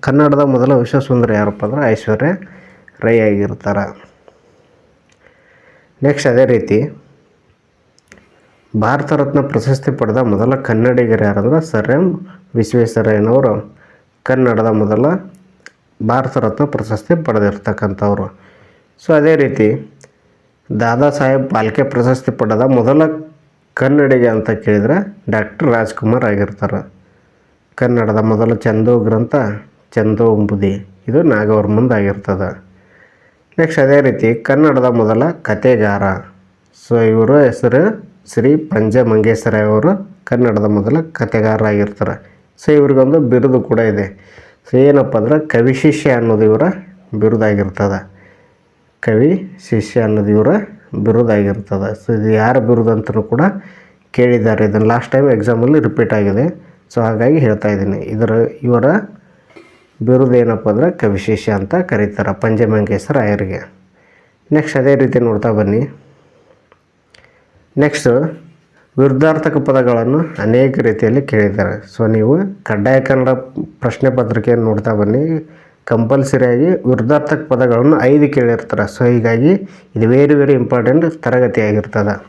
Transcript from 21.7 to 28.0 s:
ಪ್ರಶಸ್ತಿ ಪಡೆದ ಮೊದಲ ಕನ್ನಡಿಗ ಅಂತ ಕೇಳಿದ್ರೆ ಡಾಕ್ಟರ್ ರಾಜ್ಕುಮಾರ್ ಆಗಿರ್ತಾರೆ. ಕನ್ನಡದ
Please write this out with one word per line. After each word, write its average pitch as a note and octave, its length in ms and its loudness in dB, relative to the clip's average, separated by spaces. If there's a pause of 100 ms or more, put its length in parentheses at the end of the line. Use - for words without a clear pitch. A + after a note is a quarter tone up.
ಪ್ರಶಸ್ತಿ B2 380 0 (100)
ಪಡೆದ A2 220 0 (140)
ಮೊದಲ C#3 300 4 (760)
ಕನ್ನಡಿಗ C3+ 440 2 (100)
ಅಂತ G#2+ 140 -2 (140)
ಕೇಳಿದ್ರೆ A2 320 0 (380)
ಡಾಕ್ಟರ್ A2 420 -2
ರಾಜ್ಕುಮಾರ್ A2+ 540 -2
ಆಗಿರ್ತಾರೆ. G2+ 500 -4 (1000)
ಕನ್ನಡದ A2+ 400 0 (100)